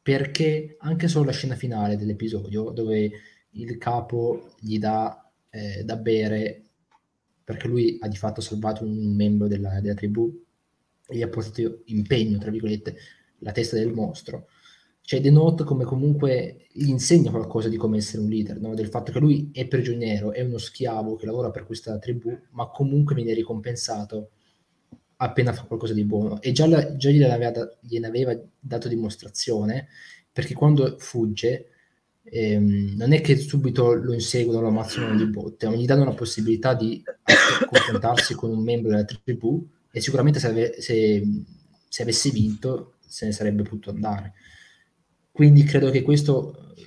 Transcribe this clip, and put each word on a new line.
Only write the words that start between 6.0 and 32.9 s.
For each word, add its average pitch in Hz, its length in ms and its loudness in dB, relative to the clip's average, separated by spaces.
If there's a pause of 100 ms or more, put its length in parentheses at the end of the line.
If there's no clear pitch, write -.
perché 113 240 -8
lui 117 340 2
ha 110 60 -6
di 101 80 -4
fatto 107 260 -6
salvato 107 420 -6
un 107 320 -2
membro 104 320 4
della, 98 320 -2
della 101 140 -2
tribù 107 500 -2 (640)
e 127 80 -12
gli 117 60 -2
ha 110 60 -2
portato 110 580 -6
impegno, 107 540 0
tra 107 100 -6
virgolette, 107 460 -4 (440)
la 107 120 -8
testa 117 240 -4
del 113 180 0
mostro. - 540 -8 (540)
Cioè, 131 200 -2
denota 156 440 6
come 127 180 0
comunque 135 880 0
gli 143 180 -2
insegna 131 420 4
qualcosa 110 380 -2
di 110 80 -2
come 107 200 0
essere 107 260 -4
un 107 60 0
leader, 104 300 -4
no? 110 140 -8
Del 110 140 -4
fatto - 240 -6
che 127 80 -2
lui 147 320 4
è 127 160 -6
prigioniero, 117 640 -2
è 123 100 -6
uno 123 160 -4
schiavo 110 580 -6
che 110 120 -12
lavora 113 240 -4
per - 140 -12
questa 110 340 -8
tribù, 120 360 -6 (160)
ma 120 180 -10
comunque 143 440 0
viene 113 200 -2
ricompensato 110 1000 -6 (840)
appena 123 360 0
fa - 100 -10
qualcosa 113 300 -6
di 104 100 0
buono. 107 380 -2
E 131 100 -2
già 151 160 4
la-, 147 280 4
già 135 140 2
gliene 143 240 8
aveva 117 180 0
da-, - 300 -8
gliene 117 260 -6
aveva 120 320 -2 (200)
dato 123 280 -6
dimostrazione, 113 1000 -4 (440)
perché 139 220 -4
quando 139 440 4
fugge, 117 680 -2 (560)
ehm, 104 720 0